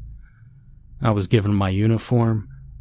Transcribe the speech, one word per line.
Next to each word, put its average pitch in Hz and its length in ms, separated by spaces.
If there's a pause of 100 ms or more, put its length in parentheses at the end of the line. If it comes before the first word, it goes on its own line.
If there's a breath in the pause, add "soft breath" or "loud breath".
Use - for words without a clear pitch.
(1000 soft breath)
I 117 100
was 101 160
given 101 260
my 98 160
uniform, 110 800 (340 loud breath)